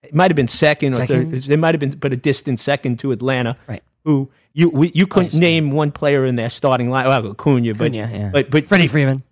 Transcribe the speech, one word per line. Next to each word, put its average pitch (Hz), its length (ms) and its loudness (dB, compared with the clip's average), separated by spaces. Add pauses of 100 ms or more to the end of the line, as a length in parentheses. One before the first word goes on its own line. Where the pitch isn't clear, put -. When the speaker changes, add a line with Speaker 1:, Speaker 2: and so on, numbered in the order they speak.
Speaker 1:
It - 120 -16
might 180 160 4
have 165 60 2
been 127 120 2
second 147 460 0
or 123 40 -2
Speaker 2:
Second? 127 340 0
Speaker 1:
third. 127 100 -6
They 139 140 0
might 160 180 2
have 147 60 -2
been, 143 180 -4
but 139 140 -4
a 127 40 -4
distant 135 440 -2
second 135 400 -2
to 135 100 -4
Atlanta, 123 460 -2 (120)
Speaker 2:
Right. 104 140 -12 (220)
Speaker 1:
who 139 260 0 (220)
you, 170 180 2
we, 156 240 2
you 185 140 2
couldn't 180 260 0
Speaker 2:
Nice. 160 60 2
Speaker 1:
name 165 320 2
one 151 180 0
player 143 340 0
in 127 120 0
their 117 120 -4
starting 123 420 -2
line. 131 160 -2
Well, 123 240 0
Acuna, 120 440 0
but, 123 140 -2
Speaker 2:
Acuna, 117 240 -6
yeah. 104 200 -6
Speaker 1:
but, 139 180 0
but 147 160 0
Speaker 2:
Freddie 180 200 4
Freeman. 135 460 0